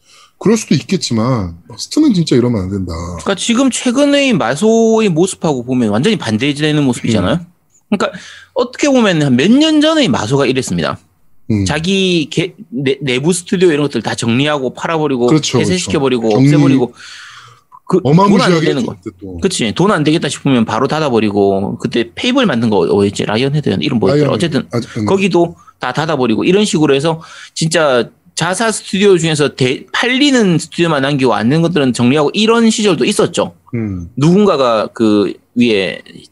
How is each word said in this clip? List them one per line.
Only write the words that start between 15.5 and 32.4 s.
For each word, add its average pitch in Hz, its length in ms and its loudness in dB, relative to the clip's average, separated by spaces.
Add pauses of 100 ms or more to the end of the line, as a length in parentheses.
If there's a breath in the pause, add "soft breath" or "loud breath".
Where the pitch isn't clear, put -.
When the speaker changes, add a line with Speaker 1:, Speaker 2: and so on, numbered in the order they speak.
Speaker 2:
폐쇄시켜버리고 127 680 -2
Speaker 1:
그렇죠. 104 80 2
정리, 131 160 4
Speaker 2:
없애버리고 131 400 2 (960 loud breath)
그 185 140 0
돈 143 120 2
안 175 60 6
Speaker 1:
어마무시하게 196 420 4
Speaker 2:
되는 151 160 0
Speaker 1:
했죠, 120 100 -4
Speaker 2:
거. - 80 -10
Speaker 1:
그때 - 260 -16
또. 95 180 -12
Speaker 2:
그치. 98 340 -2
돈 196 180 2
안 165 120 0
되겠다 151 240 0
싶으면 131 380 0
바로 117 220 -2
닫아버리고 107 880 0
그때 - 380 -4
페이블 247 320 0
만든 117 240 0
거 92 160 2
뭐였지? 101 380 0
라이언 131 280 -2
헤드였나? 127 300 -2
이름 - 160 -2
뭐였더라? 147 240 2
Speaker 1:
라이언 139 100 0
Speaker 2:
어쨌든 139 400 -2
Speaker 1:
헤드. 117 140 -6
아, - 140 -10
음. 104 40 -2
Speaker 2:
거기도 175 500 0 (220 soft breath)
다 127 160 -6
닫아버리고 127 520 -2
이런 202 200 2
식으로 151 300 2
해서 160 260 -2 (320 loud breath)
진짜 156 560 0 (240)
자사 190 380 -2
스튜디오 190 480 2
중에서 156 360 0
대-, 131 380 -2
팔리는 247 640 2
스튜디오만 156 460 -2
남기고 131 320 0
안 104 120 0
되는 156 140 2
것들은 156 320 0
정리하고 139 400 2
이런 220 380 2